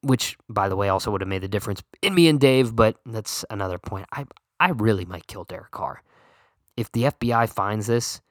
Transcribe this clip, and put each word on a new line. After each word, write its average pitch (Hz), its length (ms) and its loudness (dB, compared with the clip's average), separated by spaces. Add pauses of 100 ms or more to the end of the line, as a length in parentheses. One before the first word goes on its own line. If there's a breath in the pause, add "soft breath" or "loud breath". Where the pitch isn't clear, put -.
which, 131 340 0 (120)
by 101 200 0
the 95 80 -2
way, 98 120 0
also 95 220 0
would 95 120 -2
have 95 60 -6
made 95 140 -4
the 98 60 -6
difference 101 340 -4 (200)
in 196 120 0
me 170 140 8
and 151 100 4
Dave, 131 380 4
but 110 300 4
that's 113 420 -8
another 95 300 -6
point. - 340 -10
I, 139 140 -10 (340)
I 180 100 2
really 107 360 0
might 90 200 -14
kill 90 180 -14
Derek - 260 -16
Carr. - 320 -10 (720 soft breath)
If 117 160 -4
the 117 140 2
F 143 120 -2
B 120 140 0
I 117 140 4
finds 104 400 -2
this 117 340 -2 (100)